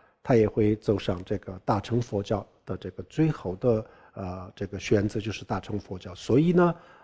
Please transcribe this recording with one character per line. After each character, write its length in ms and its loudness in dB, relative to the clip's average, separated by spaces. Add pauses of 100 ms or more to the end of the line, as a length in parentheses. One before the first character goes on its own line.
(220)
他 140 4
也 120 6
会 280 2
走 220 0
上 260 -4
这 140 -4
个 260 -12
大 160 0
乘 200 -2
佛 220 -4
教 240 -4 (180)
的 120 -8
这 160 -12
个 120 -14
最 260 0
后 260 -6
的， 280 0 (300)
呃， 420 -10
这 100 -8
个 120 -12
选 300 2
择 120 -4
就 100 -6
是 140 -12
大 160 -6
乘 180 -8
佛 200 -12
教。 160 -16
所 260 2
以 120 4
呢， 220 6 (300)